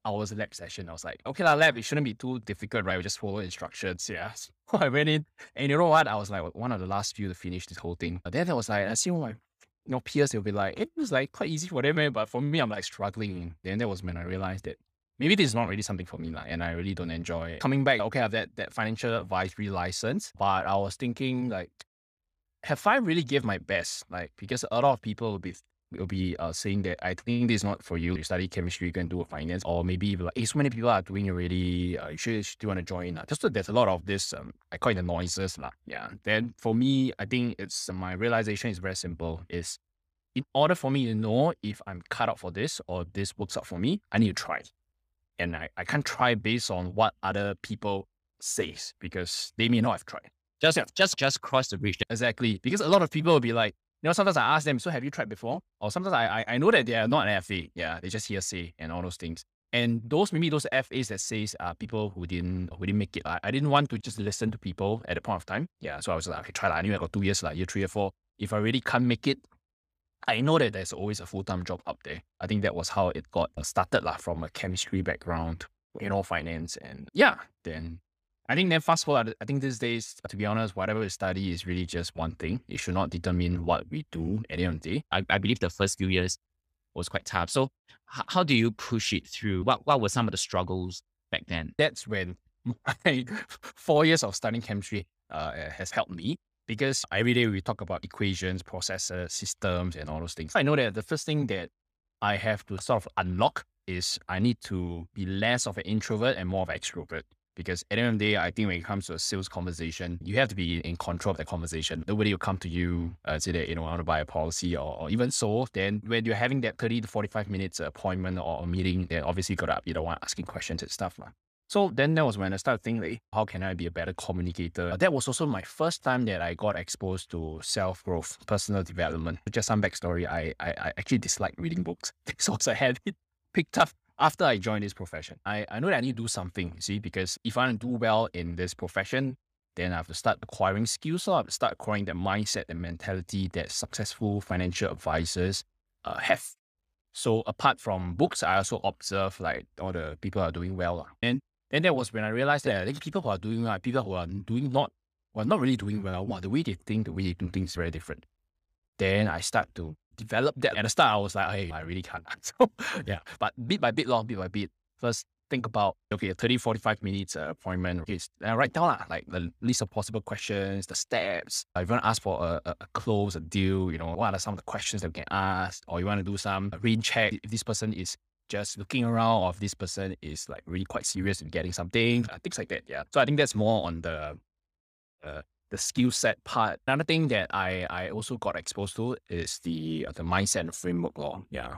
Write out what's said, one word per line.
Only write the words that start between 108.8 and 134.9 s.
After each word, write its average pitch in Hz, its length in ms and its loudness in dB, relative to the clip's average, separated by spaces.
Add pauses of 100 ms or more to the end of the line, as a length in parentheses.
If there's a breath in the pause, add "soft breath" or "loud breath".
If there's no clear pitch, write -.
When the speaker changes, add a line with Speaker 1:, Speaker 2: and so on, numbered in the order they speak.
Speaker 1:
comes 101 240 -4
to 85 80 -6
a 82 40 -6
sales 98 300 -2
conversation, 87 720 -6
you 92 120 -4
have 131 140 6
to 101 60 -6
be 85 260 0
in 85 140 -4
control 87 360 -2
of 85 60 -2
that 82 100 -8
conversation. 80 600 -4
Nobody 104 240 4
will 95 60 2
come 95 220 -2
to 90 100 -6
you, 85 460 0 (100)
uh, 78 140 -2
say 90 120 -2
that, 85 160 0
you 82 60 -4
know, 82 100 -4
"I 80 60 -4
want 85 100 -2
to 82 40 -4
buy 78 160 2
a 73 60 -2
policy," 82 520 -2
or, 71 220 -4
or 78 100 -6
even 120 220 2
so, 117 420 0
then 101 320 0
when 113 180 2
you're 113 120 2
having 127 260 2
that 113 160 -2
thirty 117 240 0
to 110 60 -6
forty-five 104 420 -4
minutes 95 300 -4
appointment 92 580 -2
or 82 240 -4
a 85 60 -4
meeting, 90 400 0
then 82 160 -2
obviously 90 300 0
you 90 40 0
gotta 80 260 0
be 85 80 -6
the 80 120 -2
one 82 180 -4
asking - 240 -6
questions - 380 -8
and - 80 -10
stuff - 260 -6
lah. - 120 -16 (380)
So 202 240 4
then 139 220 4
that 160 120 6
was 110 120 2
when 95 160 0
I 98 40 -2
started 117 260 0
thinking, 113 180 0
like, 104 180 -4 (140)
"How 110 100 2
can 101 200 -4
I 95 100 -2
be 85 140 -4
a 85 40 -4
better 85 220 -4
communicator?" 87 800 -4
That 180 160 4
was 139 160 0
also 143 200 0
my 101 160 -2
first - 400 -2
time 127 220 2
that 92 180 0
I 85 100 -2
got 101 240 0
exposed 92 540 -4
to 80 320 -6
self-growth, 92 800 -2
personal 101 380 2
development. 82 560 -2 (100)
Just 110 180 0
some 107 140 4
backstory, 87 480 -2
I, 80 300 -2
I, 85 100 -4
I - 260 -4
actually - 220 2
dislike - 400 -2
reading 85 240 -2
books. 85 320 -6 (120)
<laughs> - 120 -10
So - 160 0
it's - 140 0
a 117 80 2
habit 131 400 0 (360)
picked - 280 0
up 156 100 6 (300)
after 160 260 6
I 123 120 6
joined 104 260 0
this 101 100 -4